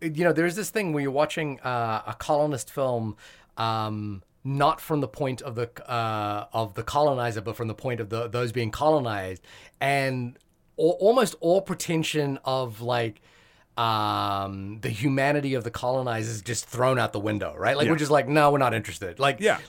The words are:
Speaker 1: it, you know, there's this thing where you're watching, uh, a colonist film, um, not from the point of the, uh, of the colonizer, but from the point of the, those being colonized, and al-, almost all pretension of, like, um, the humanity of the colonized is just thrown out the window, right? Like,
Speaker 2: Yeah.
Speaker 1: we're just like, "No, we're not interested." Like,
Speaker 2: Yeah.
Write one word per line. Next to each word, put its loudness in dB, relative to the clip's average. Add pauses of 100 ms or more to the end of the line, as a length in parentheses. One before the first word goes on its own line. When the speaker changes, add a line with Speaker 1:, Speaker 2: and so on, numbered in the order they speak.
Speaker 1:
it, -4
you 2
know, 6
there's 2
this -6
thing 0
where 0
you're -2
watching, 0
uh, -2
a -6
colonist 0
film, -2 (400)
um, -2 (220)
not 2
from 0
the 0
point -4
of -8
the, -4 (220)
uh, -2
of -2
the -6
colonizer, 2
but -6
from -4
the -4
point -4
of -8
the, -4
those -2
being -2
colonized, -2 (380)
and 0 (400)
al-, 4
almost 4
all 4
pretension -2
of, -4
like, -2 (580)
um, 0
the -2
humanity 2
of -2
the -8
colonized -2
is -8
just -6
thrown 2
out 0
the -4
window, 0
right? 2
Like, 2
Speaker 2:
Yeah. 6
Speaker 1:
we're 2
just 0
like, 4
"No, 6
we're 4
not 2
interested." -6
Like, 2
Speaker 2:
Yeah. 4 (100)